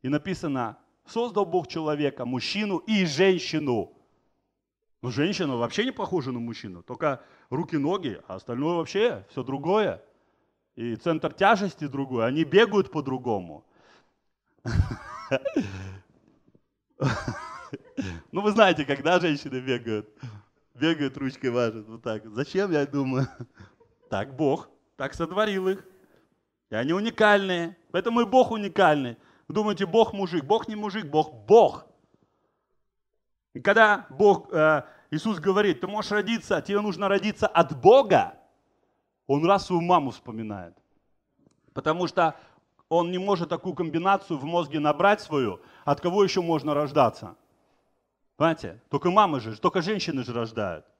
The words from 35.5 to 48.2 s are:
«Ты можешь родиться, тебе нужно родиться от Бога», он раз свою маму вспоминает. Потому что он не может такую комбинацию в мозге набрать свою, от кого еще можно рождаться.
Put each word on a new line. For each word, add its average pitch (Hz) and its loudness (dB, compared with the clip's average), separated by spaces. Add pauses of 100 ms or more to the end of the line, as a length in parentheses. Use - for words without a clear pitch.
«Ты 185 -6
можешь 208 -6
родиться, 208 -2
тебе 202 -2
нужно 196 -4
родиться 202 0
от 156 2
Бога», 190 6 (880)
он 143 0
раз 196 4
свою 175 0
маму 165 2
вспоминает. 104 -12 (960)
Потому 165 -2
что 165 0 (540)
он 175 0
не 180 -4
может 185 -2
такую 175 -6
комбинацию 175 -2
в 127 -8
мозге 160 -2
набрать 160 2
свою, 123 -2 (240)
от 147 0
кого 185 2
еще 190 0
можно 156 -2
рождаться. 139 0 (1040)